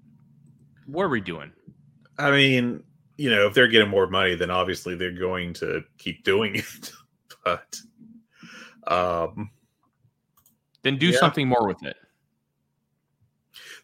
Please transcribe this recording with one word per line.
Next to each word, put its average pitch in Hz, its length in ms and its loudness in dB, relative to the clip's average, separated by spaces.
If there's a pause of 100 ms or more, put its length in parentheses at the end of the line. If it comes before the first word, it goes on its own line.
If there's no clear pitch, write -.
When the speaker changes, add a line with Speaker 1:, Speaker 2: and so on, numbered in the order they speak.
(840)
Speaker 1:
what 156 180 -4
are 190 60 0
we 123 100 -2
doing? 82 320 -12 (640)
Speaker 2:
I 143 140 0
mean, 131 500 4 (360)
you 135 120 -2
know, 104 160 4
if 104 80 0
they're 123 140 6
getting 113 220 6
more 95 180 2
money, 92 280 0
then 85 160 -4
obviously 92 440 -4
they're 90 160 -6
going 90 440 -6
to - 280 -6 (140)
keep - 260 -12
doing 104 320 0
<laughs> - 0 -
it. - 360 -12 (520)
But, - 320 -6 (1120)
um, 90 640 -4 (1300)
Speaker 1:
then 135 160 -2
do 151 100 2
Speaker 2:
yeah. 170 100 2
Speaker 1:
something 156 300 2
more 123 180 2
with 92 180 -4
it. 71 120 -12 (1900)